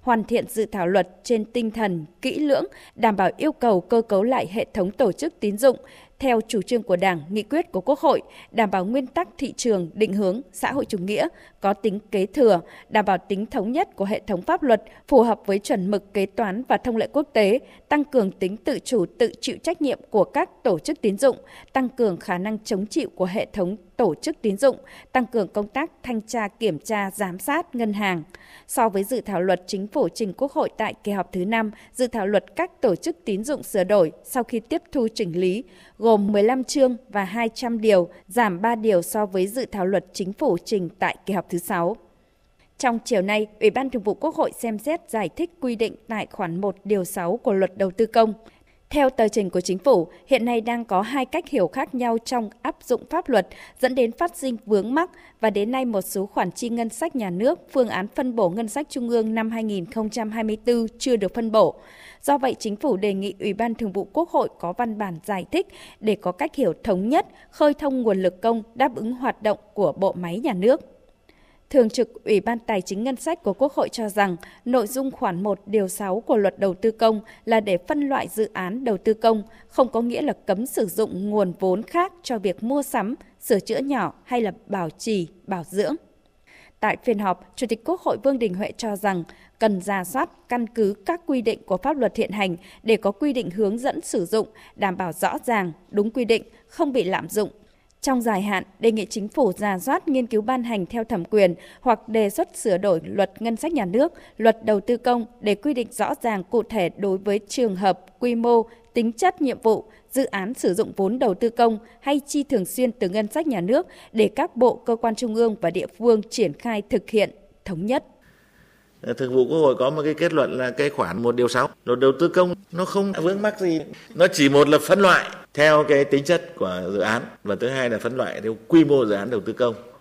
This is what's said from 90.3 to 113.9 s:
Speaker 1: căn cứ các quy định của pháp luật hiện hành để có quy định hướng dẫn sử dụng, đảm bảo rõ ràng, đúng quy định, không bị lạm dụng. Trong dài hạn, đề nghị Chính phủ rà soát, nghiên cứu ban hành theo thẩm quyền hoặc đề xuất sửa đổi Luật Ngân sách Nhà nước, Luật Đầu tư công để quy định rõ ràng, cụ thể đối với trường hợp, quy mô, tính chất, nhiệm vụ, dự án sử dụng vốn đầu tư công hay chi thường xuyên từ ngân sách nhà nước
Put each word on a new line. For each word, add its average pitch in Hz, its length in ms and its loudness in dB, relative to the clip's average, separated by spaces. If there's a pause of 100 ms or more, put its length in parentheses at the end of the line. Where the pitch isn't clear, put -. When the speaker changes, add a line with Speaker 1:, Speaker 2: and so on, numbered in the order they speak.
Speaker 1:
căn 240 180 -2
cứ 208 280 0 (120)
các 339 200 -2
quy 262 160 0
định 214 240 -2
của 185 100 -2
pháp 285 200 -2
luật 233 200 0
hiện 208 140 -2
hành 190 260 -2 (260)
để 220 140 2
có 202 140 0
quy 294 220 -2
định 226 180 -4
hướng 208 280 0
dẫn 277 220 -4
sử 208 260 -4
dụng, 214 220 -2 (280)
đảm 190 200 -2
bảo 180 160 -6
rõ 180 340 -2
ràng, 196 260 0 (180)
đúng 208 200 0
quy 247 140 -2
định, 220 180 2 (240)
không 294 260 -2
bị 240 120 0
lạm 175 240 -4
dụng. 208 220 -2 (500)
Trong 262 200 0
dài 214 220 0
hạn, 202 220 -2 (140)
đề 220 140 4
nghị 214 140 -4
Chính 208 220 -8
phủ 220 240 2
rà 196 260 -2
soát, 277 300 -2
nghiên 262 180 0
cứu 220 160 0
ban 254 200 -2
hành 220 240 -4
theo 226 180 -6
thẩm 202 200 -4
quyền 196 300 4 (260)
hoặc 220 280 0
đề 214 220 2
xuất - 260 -4
sửa 185 220 0
đổi 185 260 2
Luật 196 380 -2
Ngân 226 140 -2
sách 311 160 -4
Nhà 247 120 0
nước, 233 280 2 (240)
Luật 220 280 2
Đầu 214 160 2
tư 240 160 0
công 240 300 0 (140)
để 202 140 0
quy 285 200 -2
định 240 160 -4
rõ - 320 -2
ràng, 214 280 -2
cụ 233 120 2
thể 202 340 -2
đối 190 220 -2
với 202 300 -2
trường 220 280 0
hợp, 185 240 2 (180)
quy 240 160 0
mô, 233 280 4 (320)
tính 233 180 0
chất, 370 300 0
nhiệm 247 200 -2
vụ, 220 220 2 (260)
dự 269 140 0
án 202 300 -6
sử 196 200 0
dụng 208 220 -2
vốn 202 220 0
đầu 233 160 2
tư 226 160 0
công 226 280 2 (220)
hay 285 260 0
chi 285 160 -2
thường 220 220 0
xuyên 247 280 -2
từ 196 160 -2
ngân 208 180 -2
sách 320 200 -4
nhà 226 140 -2
nước 247 260 2 (260)